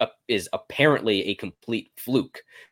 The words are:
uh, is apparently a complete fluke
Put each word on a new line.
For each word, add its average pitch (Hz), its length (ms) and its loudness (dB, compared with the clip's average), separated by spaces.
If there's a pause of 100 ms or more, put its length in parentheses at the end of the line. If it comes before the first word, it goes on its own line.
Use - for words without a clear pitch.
uh, 110 60 2 (200)
is 104 240 -2
apparently 110 760 2
a 101 80 -2
complete - 600 -8
fluke - 480 -2 (280)